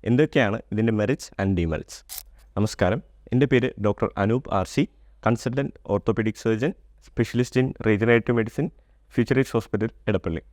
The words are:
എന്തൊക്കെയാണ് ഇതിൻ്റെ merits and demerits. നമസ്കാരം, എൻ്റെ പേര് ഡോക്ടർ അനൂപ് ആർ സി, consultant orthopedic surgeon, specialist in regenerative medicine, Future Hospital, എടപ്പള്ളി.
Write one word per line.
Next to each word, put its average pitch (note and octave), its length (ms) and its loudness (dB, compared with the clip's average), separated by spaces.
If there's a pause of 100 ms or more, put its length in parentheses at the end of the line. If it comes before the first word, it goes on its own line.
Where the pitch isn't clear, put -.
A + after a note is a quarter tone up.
എന്തൊക്കെയാണ് B2 540 2 (120)
ഇതിൻ്റെ A2 240 0
merits G#2 400 -2
and G2 200 0
demerits. E2 420 -2 (600)
നമസ്കാരം, G#2 440 0 (300)
എൻ്റെ C3 180 2
പേര് B2+ 220 2 (120)
ഡോക്ടർ G#2 360 0
അനൂപ് A2 340 0
ആർ F#2+ 160 -2
സി, - 160 0 (400)
consultant B2+ 480 -2 (140)
orthopedic G#2+ 520 -2
surgeon, A2+ 340 0 (280)
specialist - 580 -2
in B2+ 100 2 (180)
regenerative A2+ 500 4
medicine, A#2 340 -2 (440)
Future B2+ 360 2
Hospital, A2 400 -2 (180)
എടപ്പള്ളി. F2 340 -2 (120)